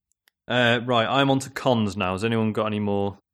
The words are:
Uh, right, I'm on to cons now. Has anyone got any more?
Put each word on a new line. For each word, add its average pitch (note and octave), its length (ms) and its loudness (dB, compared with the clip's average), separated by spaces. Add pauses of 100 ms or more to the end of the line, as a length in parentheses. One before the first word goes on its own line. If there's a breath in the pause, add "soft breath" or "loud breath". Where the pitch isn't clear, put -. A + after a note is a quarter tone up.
(480)
Uh, A#2+ 360 2
right, A#2+ 220 2
I'm C3+ 240 2
on C3+ 100 4
to C3+ 100 -12
cons A2 460 0
now. F#2 160 -2
Has F#2+ 120 -4
anyone A2+ 280 0
got G#2+ 140 -2
any G#2+ 140 -4
more? G2+ 380 -2 (160)